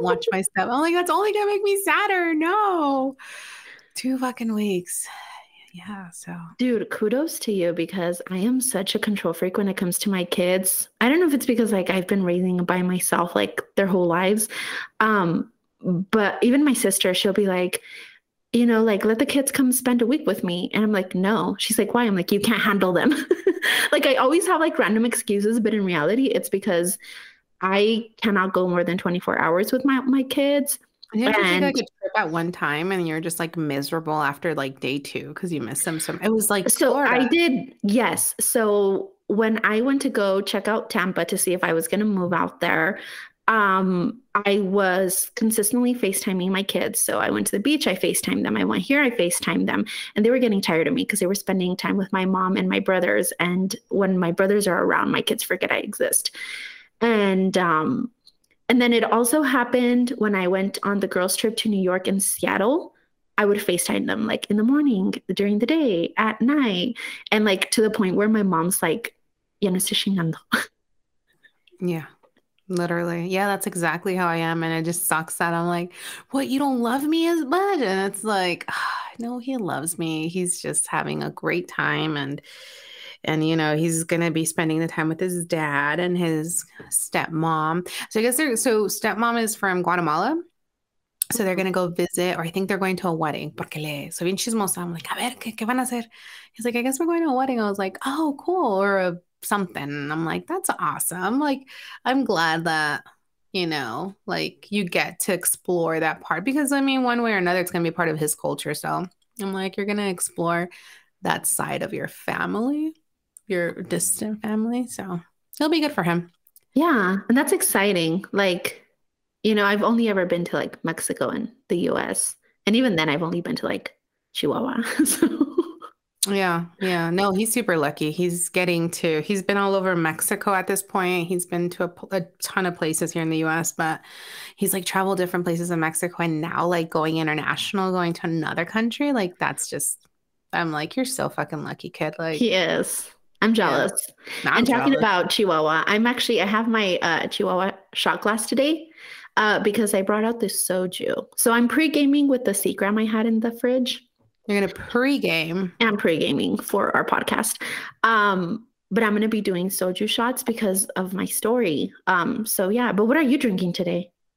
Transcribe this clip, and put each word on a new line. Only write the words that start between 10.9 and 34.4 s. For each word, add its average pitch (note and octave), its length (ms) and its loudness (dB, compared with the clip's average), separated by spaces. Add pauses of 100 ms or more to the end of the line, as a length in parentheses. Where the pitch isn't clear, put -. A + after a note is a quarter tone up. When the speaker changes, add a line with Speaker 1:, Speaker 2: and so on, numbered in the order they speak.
Speaker 2:
I A#3 80 4
don't D#4+ 120 4
know F4 80 6
if C#4+ 60 2
it's B3 120 0
because, A3+ 240 2
like, F#3 200 0
I've F#3 180 0
been G3 160 2
raising F3+ 400 2
by F3+ 180 2
myself, F3+ 540 0
like, - 260 0 (140)
their G3 100 4
whole F3+ 200 4
lives. F#3+ 420 2 (500)
Um, G3+ 540 2 (280)
but F#3+ 640 0
even C4+ 220 4
my C4+ 100 4
sister, F#3+ 400 2
she'll F#3+ 180 2
be G3+ 140 2
like, F3+ 340 0 (720)
you A#3+ 140 4
know, A3+ 180 4
like, G#3 200 2
"Let A3 140 2
the C#4 80 2
kids C#4 260 0
come B3+ 200 2
spend B3 300 2
a G#3+ 40 2
week D4 200 0
with G3 180 -2
me." F3 280 -2
And G#3+ 100 0
I'm G#3+ 100 2
like, F#3+ 220 -2
"No." F#3 440 0
She's - 200 -2
like, G3+ 140 -2
"Why?" A#3+ 120 2
I'm G3+ 120 2
like, F3+ 160 0
"You G3+ 80 2
can't G#3+ 220 2
handle F#3+ 300 2
them." A#3 220 4
<laughs> - 120 -6 (680)
Like, - 140 4
I C4+ 100 4
always D4 300 4
have, F4 140 2
like, D#4+ 180 0
random A3 280 4
excuses, A3 540 0
but G#3+ 120 2
in G#3 120 2
reality, F3+ 420 2
it's - 240 0
because F#3 480 0 (640)
I G#3+ 480 2 (100)
cannot F#3+ 320 2
go F#3 160 2
more F3 160 2
than F3 140 -2
twenty-four F3+ 400 -2
hours F3 340 2
with C4 120 2
my, C4+ 160 2
my C4 240 2
kids. C#4+ 540 0 (360)
Speaker 1:
You A3 100 2
have G#3+ 120 4
to G3+ 60 4
take, F3+ 80 4
Speaker 2:
And C#4+ 140 4
Speaker 1:
like, C4+ 120 2
a - 20 -2
trip - 380 -6
at F#3+ 140 0
one E3+ 220 -2
time, D#3+ 400 -2
and F3+ 160 -2
you're D#3+ 120 -4
just, E3 180 -6
like, E3 180 -4
miserable D3+ 640 -2
after, C#3+ 340 -2